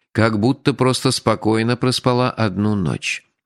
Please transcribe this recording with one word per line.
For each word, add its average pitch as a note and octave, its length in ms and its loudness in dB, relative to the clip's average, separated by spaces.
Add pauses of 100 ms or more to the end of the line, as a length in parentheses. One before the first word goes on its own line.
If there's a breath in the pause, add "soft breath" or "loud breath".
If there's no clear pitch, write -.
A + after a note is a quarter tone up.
(120)
как A2 260 0
будто C3 360 0
просто B2+ 360 0
спокойно A2+ 640 0
проспала B2 540 0
одну G#2 440 0
ночь. D#2+ 520 -4 (200)